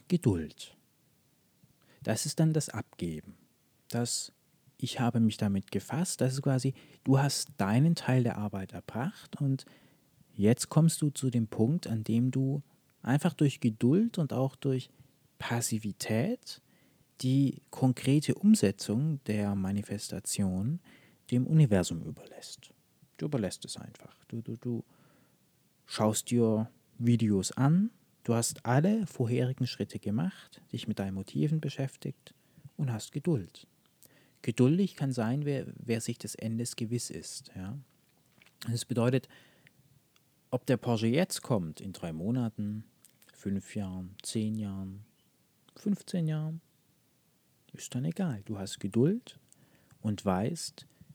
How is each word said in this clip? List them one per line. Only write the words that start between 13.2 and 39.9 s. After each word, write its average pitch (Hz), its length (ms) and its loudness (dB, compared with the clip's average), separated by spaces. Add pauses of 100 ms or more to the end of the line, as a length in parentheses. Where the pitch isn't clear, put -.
durch - 260 2
Geduld 135 580 2
und 151 160 -2
auch 131 220 0
durch 131 340 -2 (500)
Passivität 113 1200 -2 (600)
die 135 480 2
konkrete 135 640 2
Umsetzung 139 920 2
der 104 280 0
Manifestation 98 1300 -2 (500)
dem 123 160 2
Universum 104 560 4
überlässt. - 720 -14 (440)
Du 160 80 -6
überlässt 120 400 -2
es - 120 -12
einfach. - 380 -18 (120)
Du, 117 140 -8
du, 113 160 -10
du 120 260 -6 (1040)
schaust - 460 0
dir 113 400 4 (260)
Videos 110 540 4
an, 165 400 4 (320)
du 117 120 2
hast - 300 -2
alle 170 420 4
vorherigen 127 580 0
Schritte - 320 -4
gemacht, - 640 -4 (100)
dich - 160 -8
mit 107 120 -4
deinen 98 160 -4
Motiven 147 440 -2
beschäftigt - 760 -8 (440)
und 131 140 -2
hast 107 200 -8
Geduld. 139 560 -4 (760)
Geduldig 151 520 4
kann 135 160 -2
sein, 123 340 0
wer, 139 200 -2 (100)
wer 117 260 -2
sich 117 160 -6
des - 180 -12
Endes 113 400 -6
gewiss 113 340 -4
ist, - 460 -14
ja. 95 220 -8 (920)
Das 117 160 -2
bedeutet, 123 420 2 (1200)